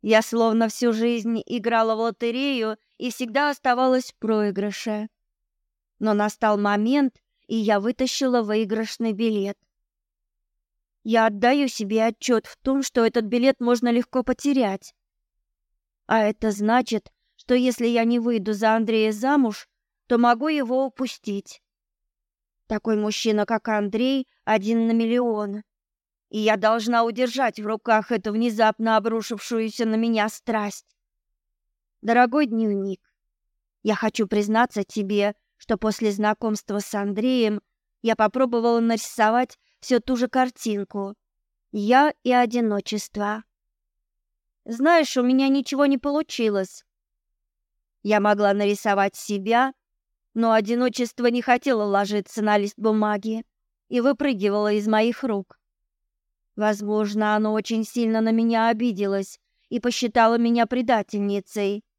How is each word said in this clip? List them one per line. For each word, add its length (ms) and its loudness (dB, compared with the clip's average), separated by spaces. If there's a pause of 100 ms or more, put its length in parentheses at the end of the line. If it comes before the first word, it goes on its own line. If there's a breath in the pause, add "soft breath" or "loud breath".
Я 200 4
словно 460 2
всю 240 0
жизнь 540 -2
играла 480 0
в 60 -4
лотерею 760 -4 (220)
и 120 -6
всегда 400 -2
оставалась 640 0
в 40 -20
проигрыше. 920 -4 (880)
Но 160 0
настал 440 0
момент, 640 0 (240)
и 100 -4
я 240 2
вытащила 640 0
выигрышный 680 -2
билет. 460 -2 (1400)
Я 240 2
отдаю 420 2
себе 380 -2
отчёт 400 0
в 100 -20
том, 260 -2
что 220 0
этот 220 0
билет 340 2
можно 300 0
легко 320 0
потерять. 720 -2 (1120)
А 140 2
это 300 0
значит, 640 0 (240)
что 180 -2
если 320 0
я 180 2
не 140 2
выйду 340 -2
за 220 2
Андрея 380 2
замуж, 560 0 (380)
то 120 2
могу 300 2
его 360 0
упустить. 800 -8 (1040)
Такой 300 -2
мужчина, 500 0
как 220 -4
Андрей, 580 -2 (180)
один 420 0
на 60 0
миллион. 720 -2 (680)
И 80 -6
я 180 2
должна 480 0
удержать 560 -2
в 60 -8
руках 440 0
эту 220 -2
внезапно 640 0
обрушившуюся 880 -4
на 120 0
меня 320 0
страсть. 680 -8 (1080)
Дорогой 440 4
дневник, 540 -2 (840)
я 120 0
хочу 320 -2
признаться 580 0
тебе, 500 -2 (220)
что 200 -4
после 340 -2
знакомства 680 -4
с 160 -10
Андреем 680 0 (420)
я 140 0
попробовала 640 0
нарисовать 800 0 (200)
всё 220 0
ту 160 -4
же 100 -2
картинку. 880 -4 (560)
Я 440 2 (100)
и 80 2
одиночество. 1120 -2 (1200)
Знаешь, 520 2
у 60 2
меня 260 4
ничего 380 2
не 120 2
получилось. 840 -2 (1200)
Я 180 2
могла 340 2
нарисовать 600 0
себя, 580 -2 (580)
но 200 0
одиночество 720 0
не 160 0
хотело 420 0
ложиться 580 -2
на 140 2
лист 220 -2
бумаги 640 -2 (440)
и 120 -2
выпрыгивало 720 0
из 140 0
моих 380 0
рук. 340 -6 (1000)
Возможно, 800 0
оно 160 0
очень 320 -2
сильно 360 0
на 120 2
меня 360 2
обиделось 720 -2 (300)
и 120 -4
посчитало 580 2
меня 280 2
предательницей. 1160 -2 (140)